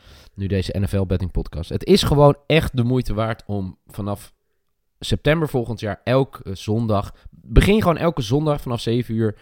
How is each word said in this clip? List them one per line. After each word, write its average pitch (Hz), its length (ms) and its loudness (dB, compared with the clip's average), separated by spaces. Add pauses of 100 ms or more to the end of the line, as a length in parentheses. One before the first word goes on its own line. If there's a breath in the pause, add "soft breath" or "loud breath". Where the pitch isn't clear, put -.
(340 soft breath)
nu 98 120 -6
deze 95 320 -2
N 98 80 0
F - 60 -4
L 98 140 0
Betting 90 240 -2
Podcast. - 380 -6
Het - 160 -4
is 190 180 4
gewoon 143 340 6 (100)
echt 151 300 2
de 123 80 2
moeite 123 300 0
waard 110 320 -4
om 98 400 -6
vanaf 101 460 -8 (680)
september 151 480 0
volgend 117 320 -4
jaar 101 240 -6
elke 123 500 0
zondag, 107 600 -2 (160 soft breath)
begin 190 500 2
gewoon 175 160 2
elke 160 260 -2
zondag 147 380 -2
vanaf 120 200 -6
zeven 117 340 -2
uur 110 280 -2